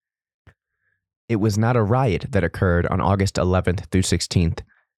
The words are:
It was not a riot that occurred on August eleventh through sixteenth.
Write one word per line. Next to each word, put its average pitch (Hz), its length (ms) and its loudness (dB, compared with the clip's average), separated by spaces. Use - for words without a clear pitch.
It 117 60 0
was 104 200 0
not 113 200 2
a 113 80 2
riot 117 480 0
that 95 120 0
occurred 87 440 0
on 92 120 -2
August 95 380 0
eleventh 90 540 0
through 92 100 2
sixteenth. 85 600 -2